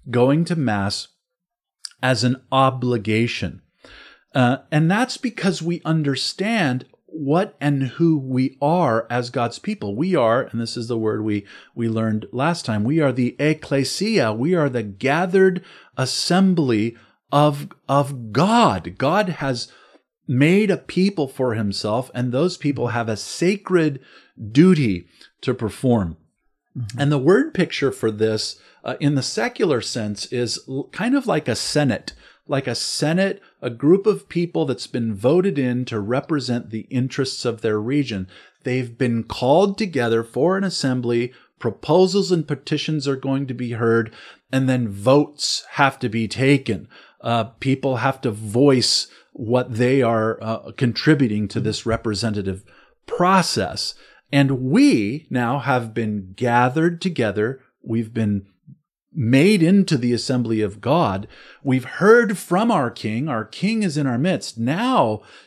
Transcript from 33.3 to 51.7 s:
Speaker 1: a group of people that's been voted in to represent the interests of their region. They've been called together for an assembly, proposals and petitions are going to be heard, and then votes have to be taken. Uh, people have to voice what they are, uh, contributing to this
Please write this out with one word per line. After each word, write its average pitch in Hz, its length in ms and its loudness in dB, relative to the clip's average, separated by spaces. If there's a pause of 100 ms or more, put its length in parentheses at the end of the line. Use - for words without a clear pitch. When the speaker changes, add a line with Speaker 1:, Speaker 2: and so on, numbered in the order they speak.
Speaker 1:
a 127 100 -6
group 151 360 2
of - 220 -2
people 170 380 -2
that's 131 200 -4
been 113 280 -4
voted 151 440 2
in 127 280 -2
to 113 120 -6
represent 120 720 -4
the 110 200 -8
interests 131 540 -4
of 117 160 -4
their 107 200 0
region. 110 480 -2 (340)
They've 123 340 -4
been 117 280 0
called 185 540 2
together 117 440 0
for 151 340 0
an 196 80 -2
assembly, 123 680 -2 (260)
proposals 175 720 2
and 165 160 0
petitions 147 640 -4
are 139 80 0
going 135 320 -4
to 127 60 -6
be 120 180 -6
heard, 113 400 2 (400)
and 131 160 2
then 127 200 0
votes 123 840 0
have 139 260 2
to 127 100 -4
be 110 200 -2
taken. 131 600 0 (320)
Uh, 117 240 -2
people 135 520 -2
have 131 260 -2
to 120 80 -2
voice 110 800 2 (240)
what 123 420 -2
they 123 280 2
are, 110 400 0
uh, 110 300 -8
contributing 120 760 0
to 113 120 -4
this 104 260 -4